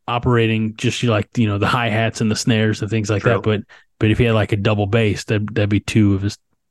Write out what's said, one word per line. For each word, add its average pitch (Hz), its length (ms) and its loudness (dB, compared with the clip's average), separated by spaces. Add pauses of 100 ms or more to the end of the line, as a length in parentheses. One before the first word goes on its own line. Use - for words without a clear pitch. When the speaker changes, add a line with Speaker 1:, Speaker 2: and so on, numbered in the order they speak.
Speaker 1:
operating 113 680 0
just, - 280 -4
like, 110 340 0
you 113 80 2
know, 101 120 -2
the 101 100 0
hi-hats 113 520 -2
and 113 80 0
the 107 80 0
snares 110 460 0
and 104 80 -6
things 107 180 -2
like 104 140 -2
Speaker 2:
True. 117 120 2
Speaker 1:
that. 101 80 -2
But, 107 180 0 (400)
but 110 100 4
if 110 80 2
he 123 60 4
had, 113 100 2
like, 104 160 0
a 110 60 0
double 104 300 0
bass, 104 380 0
that, 110 300 -4
that'd 104 160 0
be 101 100 2
two 104 340 2
of 95 80 -4
his 101 160 -6 (320)